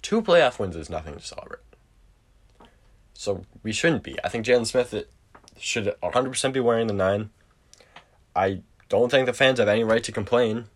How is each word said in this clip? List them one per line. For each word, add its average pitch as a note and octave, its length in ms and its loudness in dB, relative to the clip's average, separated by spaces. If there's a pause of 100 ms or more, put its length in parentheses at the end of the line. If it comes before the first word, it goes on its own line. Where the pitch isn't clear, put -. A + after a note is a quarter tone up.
Two A3 200 0
playoff E3 360 4
wins F2+ 180 -4
is D#2 140 -12
nothing D#2 240 -8
to - 60 -16
celebrate. - 400 -16 (1500)
So, F#2+ 300 -6 (180)
we A2 100 -6
shouldn't D#3 300 0
be. - 220 -10
I - 40 -2
think A#2 160 -6
Jalen A#2+ 220 2
Smith A#2+ 400 -2 (520)
should - 440 -4
a F2 80 -2
hundred C3 200 0
percent C3 240 -2
be C3+ 60 0
wearing A#2 280 2
the G#2 60 -2
nine. G2+ 360 0 (1040)
I F#2+ 280 0 (260)
don't A#2 220 2
think C3 160 4
the B2 60 -2
fans C3 260 2
have G#2+ 100 4
any A2+ 160 4
right A2+ 180 2
to A2 100 -8
complain. A#2 520 0 (120)